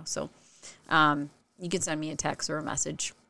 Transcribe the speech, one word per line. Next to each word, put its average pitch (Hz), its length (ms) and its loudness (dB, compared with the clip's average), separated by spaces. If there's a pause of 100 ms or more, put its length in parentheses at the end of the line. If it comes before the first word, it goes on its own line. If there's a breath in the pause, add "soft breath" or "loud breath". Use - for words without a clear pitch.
So, - 260 -4 (600 soft breath)
um, 147 400 4 (280)
you 175 120 -6
can 180 120 0
send 156 200 0
me 156 100 -4
a 147 40 -6
text 147 340 0
or 151 80 -2
a 156 60 -6
message. - 500 -4 (160)